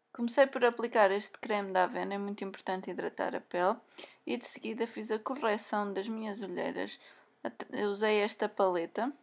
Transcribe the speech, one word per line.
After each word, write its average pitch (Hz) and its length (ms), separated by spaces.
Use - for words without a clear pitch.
Comecei 240 340
por 254 160
aplicar 233 480
este 208 280
creme 202 340
da 185 100
Avena, 180 300
é 202 40
muito 202 280
importante 190 440
hidratar 180 460
a - 60
pele, 185 360
e 240 120
de 247 80
seguida 226 420
fiz 220 240
a 220 80
correção 214 720
das 196 160
minhas 220 340
olheiras. 180 560
At-, - 300
eu 208 160
usei 214 320
esta 208 260
paleta 190 640